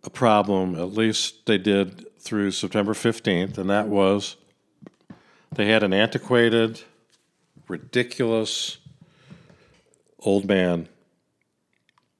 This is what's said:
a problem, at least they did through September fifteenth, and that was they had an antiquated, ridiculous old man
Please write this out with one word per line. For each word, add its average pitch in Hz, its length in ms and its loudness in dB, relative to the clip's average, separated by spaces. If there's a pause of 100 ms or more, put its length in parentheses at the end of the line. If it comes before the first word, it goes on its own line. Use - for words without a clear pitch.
a 101 60 -12
problem, 98 640 2
at 90 180 -8
least 110 520 -2
they 107 120 2
did 98 480 0 (140)
through 101 320 -4
September 101 420 -4
fifteenth, 98 640 -2
and 95 120 -4
that 104 180 0
was 98 480 0 (1160)
they 104 140 0
had 110 160 4
an 95 100 0
antiquated, 113 880 2 (880)
ridiculous 120 1080 -4 (1400)
old 98 260 2
man 90 440 0 (1300)